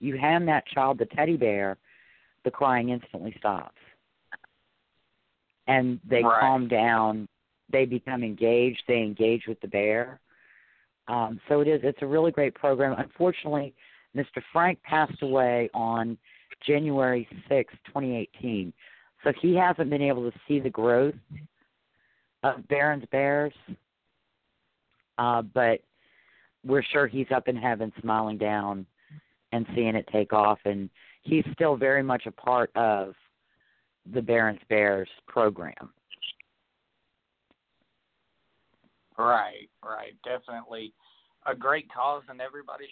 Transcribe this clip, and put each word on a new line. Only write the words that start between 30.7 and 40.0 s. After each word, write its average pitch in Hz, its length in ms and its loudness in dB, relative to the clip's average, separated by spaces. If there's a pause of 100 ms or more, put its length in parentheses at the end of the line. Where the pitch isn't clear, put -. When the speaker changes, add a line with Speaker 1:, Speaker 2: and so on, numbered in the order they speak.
Speaker 1:
he's 156 300 0
still 151 240 0
very 135 260 2
much 127 240 -2
a 107 60 -10
part 123 420 0
of 104 400 0 (920)
the 117 160 -4
Barron's 113 460 0
Bears 101 400 2 (180)
program. 90 680 -2 (3250)
Speaker 2:
Right, 107 520 0 (140)
right. 107 320 -12 (100)